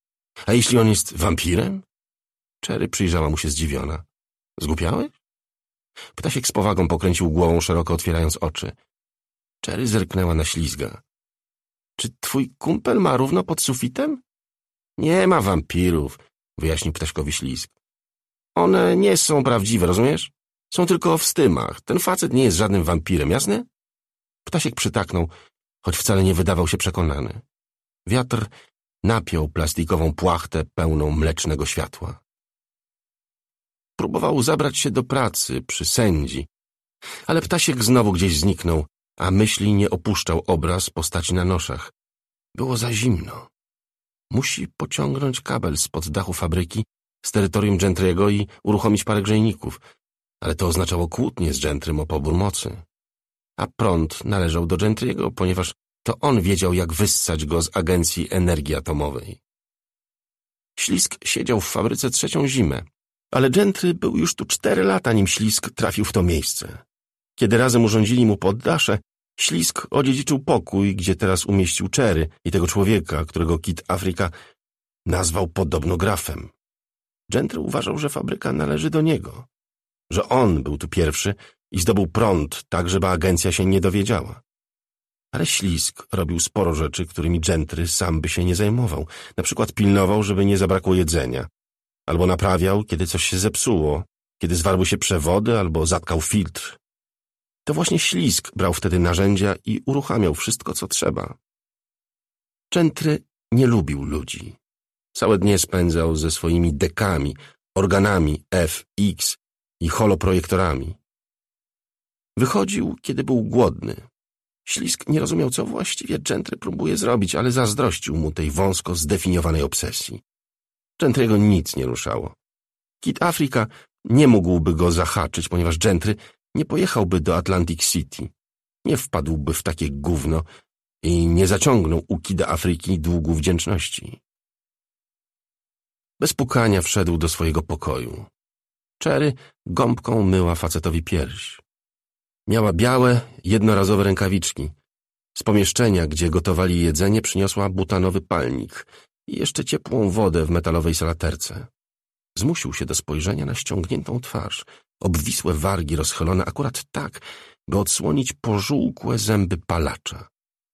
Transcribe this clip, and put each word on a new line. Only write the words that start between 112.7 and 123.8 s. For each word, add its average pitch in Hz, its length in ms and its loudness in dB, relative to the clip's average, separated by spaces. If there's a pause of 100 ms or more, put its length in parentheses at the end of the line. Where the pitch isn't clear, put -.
kiedy 135 220 -6
był 131 200 0
głodny. 107 520 2 (720)
Ślisk - 400 -6
nie 156 120 2
rozumiał, 156 300 0
co - 160 -4
właściwie - 540 -6
Gentry - 380 -4
próbuje - 400 -4
zrobić, 113 380 0
ale 120 160 0
zazdrościł 117 640 0
mu 78 160 -2
tej 76 200 -2
wąsko 90 440 0
zdefiniowanej 82 640 0
obsesji. - 600 -6 (800)
Gentry'ego 117 380 4
nic 101 360 4
nie 65 100 -2
ruszało. 58 480 -6 (680)
Kid - 200 -2
Africa 135 440 0 (380)